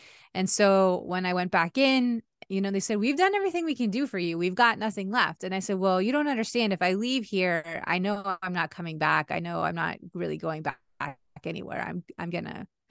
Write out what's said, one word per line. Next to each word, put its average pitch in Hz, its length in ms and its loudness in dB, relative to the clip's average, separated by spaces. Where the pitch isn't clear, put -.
And 190 160 0
so 190 560 4
when 185 200 -4
I 180 80 0
went 180 180 0
back 170 260 2
in, 254 460 2
you 196 100 0
know, 196 120 0
they 196 100 0
said, 214 160 0
"We've 254 200 2
done 381 160 4
everything 370 300 0
we 311 120 0
can 226 160 0
do 254 160 0
for 190 120 -4
you. 170 180 -2
We've 180 180 0
got 233 220 4
nothing 196 320 -4
left." 196 360 0
And 185 100 -4
I 190 40 -2
said, 190 180 -2
"Well, 185 240 4
you 214 100 0
don't 294 160 0
understand. 226 460 0
If 170 80 -2
I 185 140 2
leave 240 280 0
here, 170 600 -2
I 175 140 0
know 196 440 -2
I'm 180 100 -6
not 165 180 -2
coming 165 260 -8
back. 156 340 2
I 170 80 -2
know 170 220 -4
I'm 160 140 0
not 165 240 -4
really 165 240 -4
going 156 260 -6
back 147 160 -4
anywhere. - 360 -8
I'm, 175 220 -6
I'm 170 100 -8
gonna 170 380 -8